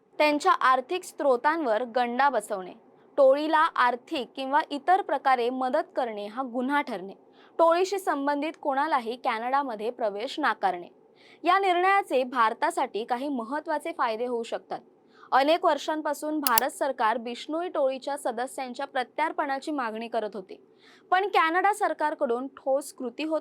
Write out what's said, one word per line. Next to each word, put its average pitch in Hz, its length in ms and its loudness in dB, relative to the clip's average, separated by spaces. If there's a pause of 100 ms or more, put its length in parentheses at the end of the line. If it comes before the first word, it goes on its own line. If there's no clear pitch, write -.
(180)
त्यांच्या 302 340 4
आर्थिक 262 520 2
स्रोतांवर 277 800 2
गंडा 247 440 0
बसवणे, 208 440 -4 (440)
टोळीला 294 420 6
आर्थिक 247 800 0
किंवा 269 240 0 (100)
इतर 359 320 2
प्रकारे 262 480 2
मदत 262 460 -2
करणे 220 300 -4
हा 220 160 -8
गुन्हा 262 380 -2
ठरणे, 202 340 -8 (440)
टोळीशी 359 400 4
संबंधित 294 540 -2 (100)
कोणालाही 269 640 0
कॅनडामध्ये 240 640 -2
प्रवेश 233 500 -4
नाकारणे. 196 480 -2 (560)
या 359 140 6
निर्णयाचे 370 680 2
भारतासाठी 247 800 0
काही 254 240 -4
महत्त्वाचे 294 680 -4
फायदे 240 280 -2
होऊ 233 160 -4
शकतात. 190 380 -8 (520)
अनेक 302 320 4
वर्षांपासून 311 760 -2
भारत 254 300 2
सरकार 254 460 -2
बिश्नोई 262 520 -6
टोळीच्या 277 480 -2
सदस्यांच्या 262 680 -6
प्रत्यार्पणाची 277 840 -4
मागणी 233 380 -6
करत 214 260 -4
होते, - 280 -14 (480)
पण 381 180 2
कॅनडा 370 440 2
सरकारकडून 302 720 -2
ठोस 269 460 -4
कृती 254 320 -8
होत 311 160 -2